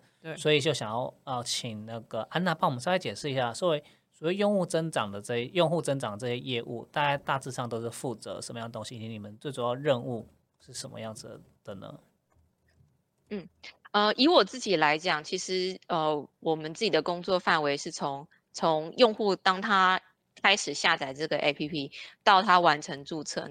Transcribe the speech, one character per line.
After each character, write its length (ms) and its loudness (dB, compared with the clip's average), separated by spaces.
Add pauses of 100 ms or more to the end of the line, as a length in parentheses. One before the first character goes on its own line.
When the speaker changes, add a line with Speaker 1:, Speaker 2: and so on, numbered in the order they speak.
(200)
Speaker 1:
对。 160 -10
Speaker 2:
所 160 2
以 80 6
就 140 2
想 160 -4
要， 220 -4 (120)
呃， 180 -4
请 440 -6
那 140 -10
个 220 -6
安 220 -2
娜 100 2
帮 160 2
我 20 -2
们 80 -4
稍 100 -2
微 80 2
解 160 -6
释 160 -6
一 40 -2
下， 200 0
所 160 0
谓， 120 0 (300)
所 160 -6
谓 60 0
用 200 2
户 120 2
增 240 0
长 200 0
的 100 -8
这 180 -2
一， 160 -4
用 140 4
户 120 0
增 180 -2
长 200 -4
这 80 -6
些 120 -2
业 240 -4
务， 300 -8
大 120 0
概 120 2
大 220 -2
致 120 -8
上 180 -6
都 120 -4
是 100 -4
负 240 -6
责 260 -12
什 120 -12
么 80 -10
样 80 -8
的 40 -14
东 120 -10
西， 120 -12
以 20 -12
及 100 -10
你 100 -10
们 200 -14
最 120 -10
主 120 -6
要 120 0
任 280 2
务 260 -6 (360)
是 80 -20
什 160 -12
么 120 -14
样 140 -8
子 260 -16 (240)
的 120 -10
呢？ 220 -14 (1300)
Speaker 3:
嗯， 180 -10 (440)
呃， 220 4
以 140 4
我 160 8
自 140 -12
己 180 0
来 220 4
讲， 260 0
其 140 -4
实， 400 -4 (100)
呃， 400 0 (120)
我 140 0
们 200 -8
自 100 -4
己 60 2
的 120 4
工 200 -2
作 160 2
范 240 2
围 140 2
是 160 -8
从， 340 -6 (260)
从 440 0
用 180 6
户 220 0
当 240 2
他 400 4 (420)
开 140 8
始 180 -4
下 220 2
载 180 -6
这 140 -4
个 80 0
A 160 2
P 160 -4
P， 240 -6 (320)
到 180 8
他 160 8
完 240 4
成 220 -10
注 180 -8
册， 280 -8